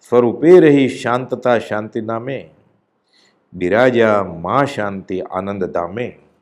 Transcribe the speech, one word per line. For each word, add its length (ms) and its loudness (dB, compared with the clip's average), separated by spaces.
સ્વરૂપે 500 6
રહી 280 6
શાંતતા 720 -2
શાંતિ 420 -8
નામે, 480 -10
બિરાજ્યા 720 2
મા 420 -2
શાંતિ 560 -8
આનંદ 440 -6
ધામે. 540 -8